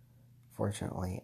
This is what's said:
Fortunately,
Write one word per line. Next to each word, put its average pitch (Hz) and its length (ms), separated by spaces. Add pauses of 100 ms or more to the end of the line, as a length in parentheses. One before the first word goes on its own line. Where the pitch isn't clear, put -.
(560)
Fortunately, 92 680